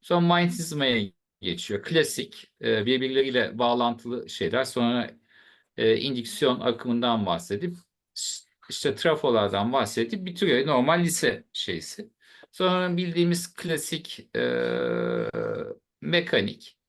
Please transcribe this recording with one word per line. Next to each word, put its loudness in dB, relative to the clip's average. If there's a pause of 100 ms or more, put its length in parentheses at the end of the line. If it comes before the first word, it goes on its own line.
Sonra 2
manyetizmaya 2 (300)
geçiyor. -4
Klasik, -2 (100)
e, 2
birbirleriyle 2
bağlantılı 0
şeyler. -2
Sonra, 0 (680)
e, 4
indüksiyon 0
akımından 0
bahsedip, -4 (920)
işte -2
trafolardan 2
bahsedip 0
bitiriyor. 2
Normal 4
lise 0
şeysi. -8 (420)
Sonra 0
bildiğimiz 0
klasik, -6
e, 0 (1600)
mekanik. -2 (100)